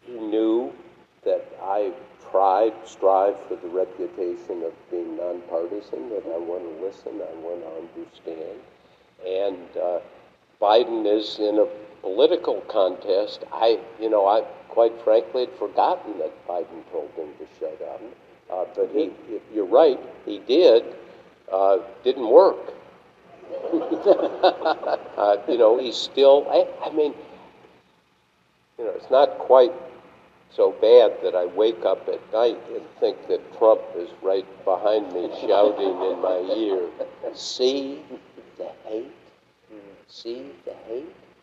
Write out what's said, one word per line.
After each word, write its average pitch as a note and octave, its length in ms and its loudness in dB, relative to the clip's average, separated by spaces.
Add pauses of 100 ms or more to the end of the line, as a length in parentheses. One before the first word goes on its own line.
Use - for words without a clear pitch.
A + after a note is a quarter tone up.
he A#2+ 180 -16
knew A2 540 0 (500)
that F#2 220 -2 (160)
I G2 320 -2 (380)
tried, G2 420 4 (120)
strive F#2+ 640 2
for F#2 80 -6
the E2+ 140 -14
reputation F2+ 960 -6
of E2 100 -8 (180)
being E2+ 240 -8
nonpartisan, F2 960 -8
that G2 160 -8
I E2 120 -8
want E2+ 260 -8
to E2+ 60 -12 (160)
listen, - 360 -10
I E2 180 -12
want E2+ 220 -10
to D#2+ 80 -14 (100)
understand. E2 800 -14 (680)
And, F#2 560 -6
uh, G2+ 200 -2 (600)
Biden A2+ 440 2
is G#2+ 340 -2
in G#2+ 200 0
a G#2 60 6 (360)
political B2 680 0
contest. G2+ 840 -2
I, A2+ 260 2 (220)
you A2 80 -2
know, G2+ 180 4
I G#2+ 140 4 (260)
quite A#2 340 2
frankly A#2 440 2
had - 80 -16
forgotten A2 680 -2
that D#2 140 -6 (120)
Biden E2+ 460 -8
told D2+ 240 -8
him D2+ 240 -10
to D#2 80 -16 (100)
shut D#2 300 -10
up. C#2+ 140 -14 (500)
Uh, F2+ 140 -4 (100)
but F#2+ 160 -2
he, G#2+ 220 -2 (400)
you're G#2+ 100 -2
right, B2 340 4 (280)
he G#2 140 -10
did. B2+ 580 4 (520)
Uh, G2 280 4 (260)
didn't B2+ 260 -2
work. E3+ 440 6 (1000)
<laughs> - 1300 0 (160)
Uh, G2+ 220 2 (100)
you A2+ 100 -2
know, A#2 200 6
he's B2+ 180 -6
still, C#3 540 4
I, F3 180 2 (180)
I - 60 -4
mean, D3+ 240 -2 (1600)
you A#2+ 60 -10
know, G#2+ 80 -4
it's - 180 -10
not C3+ 300 4
quite B2 320 6 (840)
so G2 180 4
bad A2 520 6
that F2+ 100 -2
I F2+ 120 0
wake G2+ 400 0
up F#2+ 240 -2
at - 100 -6 (140)
night A2 260 2 (140)
and A2 120 -10 (140)
think - 280 -2
that F2+ 120 -2 (180)
Trump A2 240 6 (140)
is E2+ 140 -8 (120)
right F#2+ 240 -2 (200)
behind G2 480 0
me F2 160 -6 (100)
shouting G2+ 600 0
in F2+ 200 -4
my F#2 180 0 (160)
ear, F#2+ 340 -4 (440)
"See C#3 720 -4 (540)
the - 120 -12 (160)
hate? A2 280 -10 (920)
See B2+ 440 -14 (140)
the A2 80 -14 (140)
hate?" C#3 280 -12 (280)